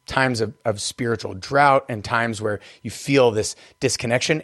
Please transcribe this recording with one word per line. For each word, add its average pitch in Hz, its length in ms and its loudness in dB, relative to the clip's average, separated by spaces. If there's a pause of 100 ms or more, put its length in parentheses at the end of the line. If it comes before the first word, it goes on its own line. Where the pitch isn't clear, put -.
times 127 340 0
of, 107 120 -2 (120)
of 104 160 -2
spiritual 117 520 -6
drought 139 540 4
and 107 160 -6
times 117 380 -2
where 104 180 -2 (220)
you 113 100 -10
feel 135 400 4
this 104 240 -4 (240)
disconnection. 131 640 0